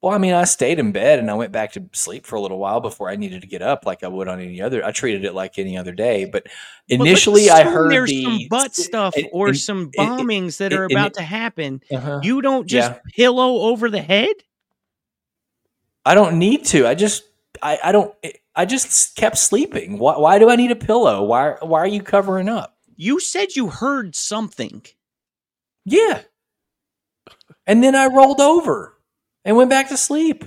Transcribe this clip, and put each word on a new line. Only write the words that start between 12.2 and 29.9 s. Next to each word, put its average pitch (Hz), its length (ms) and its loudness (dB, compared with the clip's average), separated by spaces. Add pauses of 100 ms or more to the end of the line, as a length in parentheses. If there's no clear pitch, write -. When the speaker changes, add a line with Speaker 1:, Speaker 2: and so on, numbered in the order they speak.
Speaker 2:
You 247 200 -2
don't 254 260 -2
just 233 240 0
Speaker 1:
Yeah. - 80 -16 (160)
Speaker 2:
pillow 247 540 2
over 233 200 -2
the 202 120 -4
head? 208 340 0 (1700)
Speaker 1:
I 147 80 4
don't 180 240 6
need 214 280 2
to. 135 200 4
I 120 80 2
just, 202 300 -2 (400)
I, 151 220 -2
I 180 60 2
don't, 202 220 2 (420)
I 175 100 0
just 247 220 -4
s-, - 240 0
kept - 280 -2
sleeping. - 580 -2
Why, 135 220 0
why 165 180 6
do 220 140 8
I 240 40 6
need 247 140 2
a 233 60 0
pillow? 190 480 2
Why, 120 380 0
why 160 180 0
are 180 80 0
you 202 160 -4
covering 190 440 0
up? 220 300 -8 (180)
Speaker 2:
You 247 240 -4
said 381 360 -6
you 247 140 -4
heard 247 460 -6
something. - 680 -8 (1000)
Speaker 1:
Yeah. 330 380 2 (1400)
And 226 180 4
then 269 120 4
I 269 100 4
rolled 269 340 6
over 277 520 2 (520)
and 208 140 2
went 254 140 6
back 269 180 2
to 277 80 -6